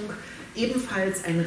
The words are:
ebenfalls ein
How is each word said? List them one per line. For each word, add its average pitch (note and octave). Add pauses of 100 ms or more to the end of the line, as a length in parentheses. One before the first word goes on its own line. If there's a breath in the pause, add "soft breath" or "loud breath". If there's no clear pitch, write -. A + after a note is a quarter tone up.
(560 loud breath)
ebenfalls G3
ein E3+